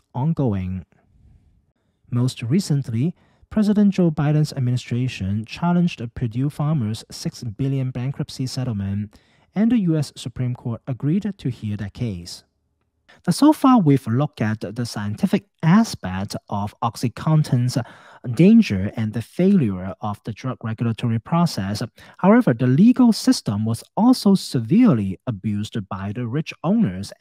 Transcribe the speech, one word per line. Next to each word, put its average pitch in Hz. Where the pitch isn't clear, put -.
ongoing. 98
Most 123
recently, 139
President 208
Joe 175
Biden's 151
administration 120
challenged 175
Purdue 127
Pharma's 143
six -
billion 131
bankruptcy 131
settlement, 104
and 220
the 240
U 165
S 147
Supreme 123
Court -
agreed 170
to 135
hear 107
that 101
case. 90
Now, 180
so 294
far, 262
we've 143
looked 127
at 107
the 113
scientific 104
aspect 107
of 104
OxyContin's 127
danger 165
and 107
the 117
failure 113
of 104
the 120
drug 127
regulatory 113
process. 190
However, 208
the 127
legal 220
system 208
was 220
also 214
severely 120
abused 104
by 98
the 120
rich 143
owners 147